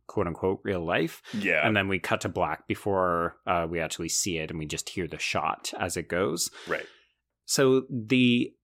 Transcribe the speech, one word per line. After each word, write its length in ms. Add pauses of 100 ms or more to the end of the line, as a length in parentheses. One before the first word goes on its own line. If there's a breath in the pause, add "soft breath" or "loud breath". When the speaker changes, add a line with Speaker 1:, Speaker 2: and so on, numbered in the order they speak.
Speaker 1:
quote-unquote 540
real 220
life. 380 (100)
Speaker 2:
Yeah. 340
Speaker 1:
And 100
then 120
we 100
cut 220
to 80
black 400
before, 760
uh, 220
we 120
actually 300
see 280
it, 120
and 100
we 60
just 240
hear 180
the 100
shot 640
as 160
it 120
goes. 420 (180 loud breath)
Speaker 2:
Right. 180 (600 loud breath)
Speaker 1:
So 440
the 640 (120)